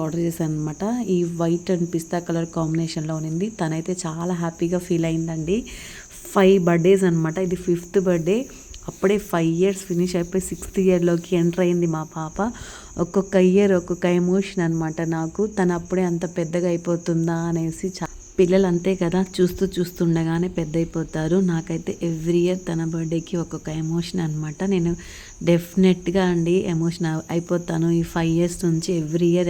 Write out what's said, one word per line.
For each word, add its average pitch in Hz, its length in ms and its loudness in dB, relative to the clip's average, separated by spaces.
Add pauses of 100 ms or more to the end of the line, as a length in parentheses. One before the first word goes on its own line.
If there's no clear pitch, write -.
ఆర్డర్ 160 240 -2
చేశాను 165 280 -2
అనమాట. 151 260 -6 (340)
ఈ - 20 4 (220)
white 170 340 0
and 170 200 0
పిస్తా 170 340 -4
కలర్ 165 200 -2 (100)
కాంబినేషన్‌లో 160 640 -2
ఉన్నింది. 160 280 -2 (120)
తనైతే 165 340 -2 (120)
చాలా 170 380 -4
హ్యాపీగా 170 440 -2
ఫీల్ 165 220 0
అయిందండి. 165 480 -2 (760)
ఫైవ్ 196 320 8
బర్త్‌డేస్ 175 420 6
అనమాట. 160 380 0
ఇది 180 180 -2
ఫిఫ్త్ 175 320 0 (100)
బర్త్‌డే. 175 300 2 (540)
అప్పుడే 196 260 0 (140)
ఫైవ్ 165 280 2
ఇయర్స్ 190 300 2
ఫినిష్ 180 320 0
అయిపోయి 175 300 -2
సిక్స్త్ - 340 -8
ఇయర్‌లోకి 175 560 2
ఎంటర్ 170 240 2
అయింది 175 320 2
మా 156 60 -4 (140)
పాప. 156 220 -8 (680)
ఒక్కొక్క 190 300 0 (160)
ఇయర్ 196 300 6
ఒక్కొక్క 180 260 -2 (140)
ఎమోషన్ 185 460 0
అనమాట 165 340 -2 (160)
నాకు. 160 280 -2 (140)
తను 180 220 2
అప్పుడే 180 320 -2
అంత 175 120 -2 (140)
పెద్దగా 170 340 -2
అయిపోతుందా 170 640 0 (140)
అనేసి 165 380 -2 (100)
చా-, 165 100 -8 (300)
పిల్లలు 185 320 6
అంతే 175 300 0
కదా, 175 200 2 (160)
చూస్తూ 180 280 2 (100)
చూస్తుండగానే 170 760 0 (100)
పెద్ద 156 220 -2
అయిపోతారు. 160 560 -2 (140)
నాకైతే 165 420 -2 (160)
every 165 380 0
year 180 120 0 (100)
తన 165 240 -2
బర్త్‌డేకి 165 500 -4
ఒక్కొక్క 156 260 -10 (140)
ఎమోషన్ 170 440 -2
అనమాట. 151 320 -4 (160)
నేను 170 180 2 (560)
డెఫినెట్గా 180 840 4
అండి 170 220 2 (200)
ఎమోషన్ 165 380 0
అవ్-, 156 120 -4 (100)
అయిపోతాను. 170 540 0 (120)
ఈ - 20 2 (120)
ఫైవ్ 165 240 2
ఇయర్స్ 175 280 0
నుంచి 165 240 0 (120)
every 170 320 2
year 180 160 2